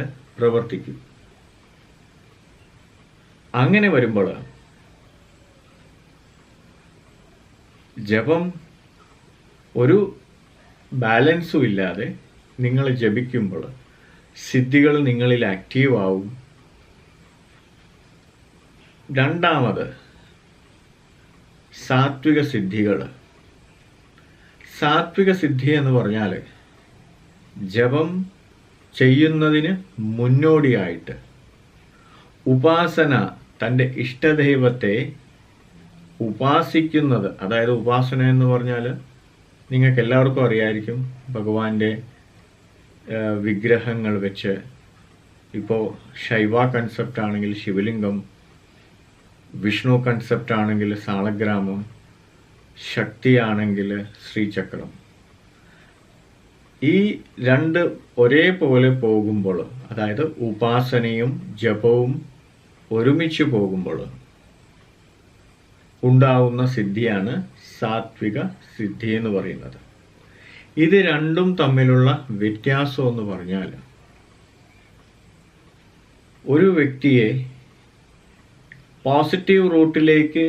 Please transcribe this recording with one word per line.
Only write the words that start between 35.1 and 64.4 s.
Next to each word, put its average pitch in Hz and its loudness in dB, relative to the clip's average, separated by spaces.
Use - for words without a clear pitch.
ഉപാസിക്കുന്നത്, 143 0
അതായത് 117 0
ഉപാസന 127 0
എന്ന് 131 2
പറഞ്ഞാൽ 120 -2
നിങ്ങൾക്ക് 131 2
എല്ലാവർക്കും 131 2
അറിയായിരിക്കും, 110 -2
ഭഗവാന്റെ, 107 -2
ഏഹ്, 110 -4
വിഗ്രഹങ്ങൾ 113 0
വെച്ച്, 98 -6
ഇപ്പോൾ 110 -4
ശൈവ 113 0
കൺസെപ്റ്റ് 113 -6
ആണെങ്കിൽ 104 -4
ശിവലിംഗം, 104 -4
വിഷ്ണു 107 0
കൺസെപ്റ്റ് 117 -4
ആണെങ്കിൽ 107 0
സാളഗ്രാമം, 101 -2
ശക്തിയാണെങ്കിൽ 104 0
ശ്രീചക്രം. 98 -6
ഈ 156 2
രണ്ട് 160 2
ഒരേപോലെ 139 4
പോകുമ്പോൾ, 107 0
അതായത് 107 -4
ഉപാസനയും 117 -2
ജപവും 117 2
ഒരുമിച്ച് 156 0
പോകുമ്പോൾ 92 -2